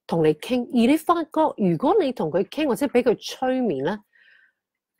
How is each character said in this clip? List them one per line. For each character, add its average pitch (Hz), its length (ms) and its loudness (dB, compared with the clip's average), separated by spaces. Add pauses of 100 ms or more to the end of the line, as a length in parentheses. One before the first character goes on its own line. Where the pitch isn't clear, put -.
同 165 180 0
你 156 100 4
傾， 240 300 -4
而 233 260 2
你 311 60 4
發 339 260 0
覺 311 340 -2
如 180 200 2
果 294 220 2
你 285 120 0
同 170 180 -4
佢 175 200 0
傾 302 180 -4
或 233 80 0
者 285 120 -2
畀 - 140 0
佢 208 160 2
催 262 440 -4
眠 151 240 -2
呢， 202 120 -2 (1040)